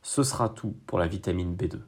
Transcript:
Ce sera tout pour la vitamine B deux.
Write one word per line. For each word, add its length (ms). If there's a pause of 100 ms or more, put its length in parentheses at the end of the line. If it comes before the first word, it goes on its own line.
Ce 220
sera 260
tout 260 (100)
pour 140
la 80
vitamine 480
B 80
deux. 240